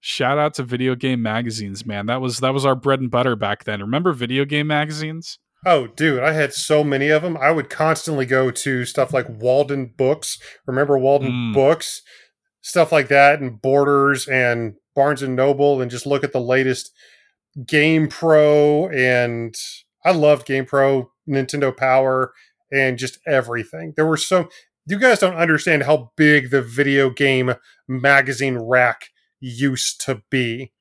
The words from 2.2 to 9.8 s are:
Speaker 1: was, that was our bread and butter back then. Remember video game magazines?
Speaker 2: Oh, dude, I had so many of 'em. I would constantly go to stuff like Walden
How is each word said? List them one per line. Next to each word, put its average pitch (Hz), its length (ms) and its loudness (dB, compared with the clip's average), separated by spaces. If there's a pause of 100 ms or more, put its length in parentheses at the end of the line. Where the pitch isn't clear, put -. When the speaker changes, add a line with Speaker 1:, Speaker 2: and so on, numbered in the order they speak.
Speaker 1:
was, 123 180 -4
that 135 160 0
was 135 100 -2
our 131 120 2
bread 135 240 0
and 123 100 -4
butter 123 240 0
back 104 300 -6
then. 104 160 -6
Remember 147 320 -2
video 127 320 -2
game 147 240 -2
magazines? 151 720 -6 (240)
Speaker 2:
Oh, 147 240 2
dude, 143 340 0
I 156 100 0
had 147 200 -2
so 151 320 0
many 139 240 0
of 156 160 2
'em. 170 120 -4
I 139 140 2
would 156 200 -2
constantly 156 540 -2
go 131 280 2
to 127 320 -4
stuff 131 280 -2
like 131 160 -2
Walden 127 580 0 (100)